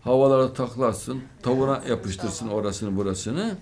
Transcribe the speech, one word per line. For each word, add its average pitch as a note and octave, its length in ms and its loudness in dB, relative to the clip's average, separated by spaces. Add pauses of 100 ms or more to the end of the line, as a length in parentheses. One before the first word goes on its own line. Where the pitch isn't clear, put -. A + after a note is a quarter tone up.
havalara C3 520 4
takla B2 340 -2
atsın, B2+ 360 -2 (200)
tavuğuna C3 460 2
yapıştırsın G2+ 600 -4
orasını G2+ 480 -2
burasını A2 640 -2